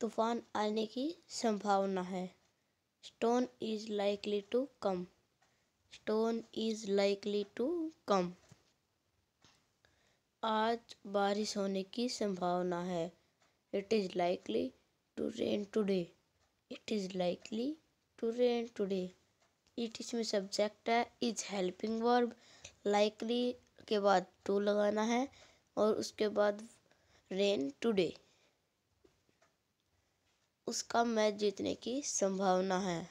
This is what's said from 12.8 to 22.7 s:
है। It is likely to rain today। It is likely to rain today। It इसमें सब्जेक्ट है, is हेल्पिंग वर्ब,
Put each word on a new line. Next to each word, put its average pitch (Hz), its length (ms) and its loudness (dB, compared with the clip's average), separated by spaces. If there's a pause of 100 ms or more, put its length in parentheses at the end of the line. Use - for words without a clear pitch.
है। 180 260 -2 (640)
It 196 200 -2
is 196 240 2
likely 185 500 0 (500)
to - 140 -4
rain 214 340 -2 (120)
today। 196 280 2 (640)
It - 220 -8
is 202 220 -2
likely 185 520 -2 (520)
to 233 180 -2
rain 240 400 2
today। 190 300 -2 (720)
It 226 220 -6
इसमें 233 240 -4
सब्जेक्ट 208 640 -2
है, 233 220 2 (140)
is 226 200 -2
हेल्पिंग 202 580 -4
वर्ब, 240 320 4 (520)